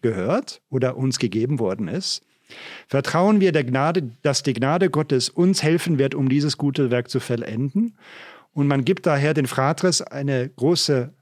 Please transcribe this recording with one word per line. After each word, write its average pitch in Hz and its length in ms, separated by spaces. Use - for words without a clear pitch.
gehört 113 680
oder 127 280
uns 131 220
gegeben 120 400
worden 98 300
ist, - 340
vertrauen 185 540
wir 190 100
der 151 140
Gnade, 139 440
dass 139 180
die 135 120
Gnade 156 360
Gottes 147 400
uns 180 320
helfen 156 380
wird, 135 160
um 135 140
dieses 143 280
gute 139 340
Werk 123 180
zu 135 100
vollenden. 131 800
Und 143 140
man 139 160
gibt 185 220
daher 151 280
den 143 140
Fratres 160 540
eine 139 480
große 143 720